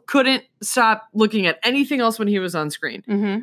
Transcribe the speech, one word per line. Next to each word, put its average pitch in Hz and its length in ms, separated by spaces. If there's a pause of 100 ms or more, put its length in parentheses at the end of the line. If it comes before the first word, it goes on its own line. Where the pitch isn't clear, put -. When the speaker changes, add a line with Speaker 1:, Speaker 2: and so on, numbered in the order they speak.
Speaker 1:
couldn't 262 380 (180)
stop 220 520
looking 214 340
at 160 160
anything 269 380
else 226 180
when 214 80
he 202 120
was 180 160
on 151 160
screen. 127 360
Speaker 2:
Mm-hmm. 202 360